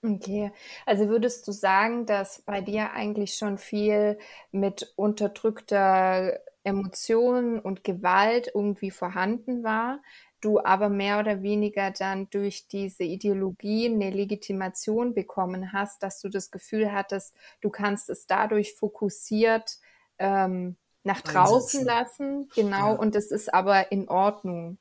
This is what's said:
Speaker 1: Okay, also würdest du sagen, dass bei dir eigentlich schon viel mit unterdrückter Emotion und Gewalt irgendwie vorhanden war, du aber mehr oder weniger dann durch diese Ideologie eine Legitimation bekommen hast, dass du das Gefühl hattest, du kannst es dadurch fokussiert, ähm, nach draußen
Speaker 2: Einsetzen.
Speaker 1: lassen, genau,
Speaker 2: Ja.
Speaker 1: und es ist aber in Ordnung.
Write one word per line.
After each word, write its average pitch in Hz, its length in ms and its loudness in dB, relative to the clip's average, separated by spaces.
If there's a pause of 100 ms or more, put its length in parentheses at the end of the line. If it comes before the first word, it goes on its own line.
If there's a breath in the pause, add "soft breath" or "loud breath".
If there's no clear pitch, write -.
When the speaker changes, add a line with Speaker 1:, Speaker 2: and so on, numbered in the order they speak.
Speaker 1:
Okay, 208 500 -2 (340 loud breath)
also 208 220 4
würdest 233 400 0
du 208 40 -6
sagen, 208 540 2
dass 202 360 -2
bei 202 180 -6
dir 202 320 -4
eigentlich 208 420 -4
schon 202 240 -4
viel 208 580 0 (360 loud breath)
mit 196 420 -2
unterdrückter 196 1400 2 (240)
Emotion 226 960 0
und 196 240 -6
Gewalt 202 720 2
irgendwie 202 380 -2
vorhanden 214 720 -4
war, 233 360 -2 (400 loud breath)
du 214 200 4
aber 190 280 2
mehr 202 300 0
oder 214 240 0
weniger 208 480 0
dann 190 400 -4
durch 202 380 -4
diese 196 340 -6
Ideologie 196 840 -2
eine 208 240 0
Legitimation 202 1040 -2
bekommen 185 580 -4
hast, 202 320 -4
dass 196 160 -8
du 196 80 -8
das 196 240 -6
Gefühl 214 400 -2
hattest, 196 420 -4 (260 loud breath)
du 214 100 0
kannst 202 380 -2
es - 200 -6
dadurch 208 460 0
fokussiert, 220 1080 0 (380 soft breath)
ähm, 185 580 0 (260)
nach 190 200 -2
draußen 208 580 4
Speaker 2:
Einsetzen. 254 60 0
Speaker 1:
lassen, 277 680 -2
genau, 202 380 2
Speaker 2:
Ja. 214 80 0
Speaker 1:
und 214 160 2
es 208 160 0
ist 214 200 -2
aber 190 380 4
in 196 180 -2
Ordnung. 185 720 0